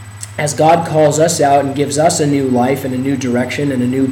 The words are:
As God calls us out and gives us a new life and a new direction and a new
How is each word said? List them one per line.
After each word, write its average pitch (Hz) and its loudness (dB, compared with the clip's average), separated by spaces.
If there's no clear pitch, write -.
As 151 -4
God 160 4
calls 147 2
us 165 0
out 139 4
and 135 -4
gives 135 -2
us 165 2
a 147 2
new 139 0
life 127 0
and 127 -6
a 127 -4
new 135 -2
direction 127 -2
and 123 -2
a 123 0
new 131 0